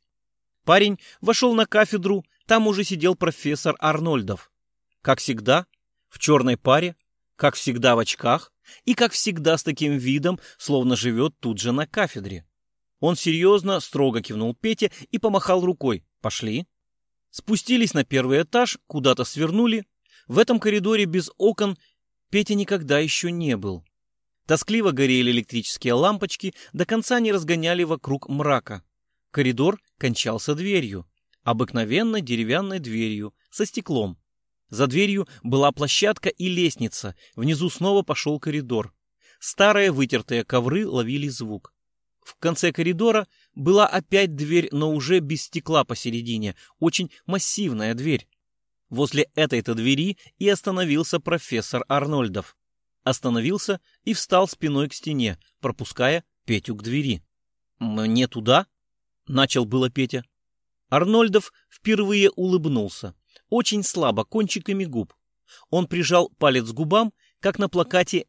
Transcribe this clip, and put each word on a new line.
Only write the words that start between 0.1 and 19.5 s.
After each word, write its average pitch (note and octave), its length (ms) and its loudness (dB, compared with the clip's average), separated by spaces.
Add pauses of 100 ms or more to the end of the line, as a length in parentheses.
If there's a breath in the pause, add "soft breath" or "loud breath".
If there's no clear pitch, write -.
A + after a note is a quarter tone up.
Парень G3+ 360 4 (220 loud breath)
вошел A#3 340 2
на A3 100 2
кафедру, G3 580 2 (220)
там A3+ 220 4
уже G3+ 160 0
сидел F3 320 0
профессор D#3 640 -2
Арнольдов. D3+ 720 -2 (500)
Как C3+ 180 2
всегда, B2+ 480 0 (420)
в - 100 -20
черной B2+ 380 4
паре, D#3+ 380 2 (400)
как C#3+ 200 2
всегда A#2+ 400 2
в A#2 40 4
очках - 540 -2 (320 loud breath)
и, B3 100 2
как A#3+ 160 2
всегда, D#3+ 460 0
с - 60 -6
таким D3 340 -2
видом, C#3 420 0 (180 loud breath)
словно B2+ 380 2
живет A#2 440 0
тут A2 200 -4
же A#2 120 -2
на C#3+ 140 -2
кафедре. G2+ 600 -6 (540)
Он E3 160 2
серьезно, F3+ 640 2
строго C3+ 420 0
кивнул A2+ 340 -6
Пете A3 360 -2 (200 loud breath)
и A3+ 80 -2
помахал F#3+ 440 2
рукой. C#3 400 -2 (180)
«Пошли». A2+ 440 -4 (640)
Спустились A3+ 640 0
на C#3+ 100 2
первый C3 380 2
этаж, A#3+ 360 0 (100)
куда-то B2+ 380 2
свернули. G#3 600 0 (420 soft breath)